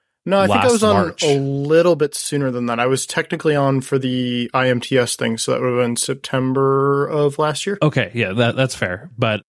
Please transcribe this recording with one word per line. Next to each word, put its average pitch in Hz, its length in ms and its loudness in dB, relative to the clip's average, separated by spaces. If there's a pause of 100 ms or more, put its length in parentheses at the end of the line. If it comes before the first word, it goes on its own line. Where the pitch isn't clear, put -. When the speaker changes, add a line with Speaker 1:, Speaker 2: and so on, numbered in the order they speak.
(280)
Speaker 1:
No, 196 120 2
I 196 80 2
think 202 100 2
I 196 40 2
Speaker 2:
last 240 100 4
Speaker 1:
was 220 100 0
on 214 120 4
Speaker 2:
March. 196 280 -2
Speaker 1:
a 143 160 2
little 143 560 2
bit 147 220 -2
sooner 139 340 -2
than 120 160 -4
that. 117 140 -2
I 120 60 2
was 131 200 0
technically 160 480 -2
on 139 260 2
for 135 160 -4
the 127 560 -2
I 131 180 2
M 123 100 0
T 131 180 0
S 120 160 0
thing, 113 240 -4
so - 140 -2
that 127 80 -2
would 127 80 0
have 123 100 0
been 120 160 0
September 135 1120 0
of 147 320 0
last 151 260 -2
year. 196 160 -4
Speaker 2:
Okay, 139 320 0
yeah, 104 200 -2
that, 120 240 2
that's 131 180 0
fair. 92 420 -6
But 110 320 -2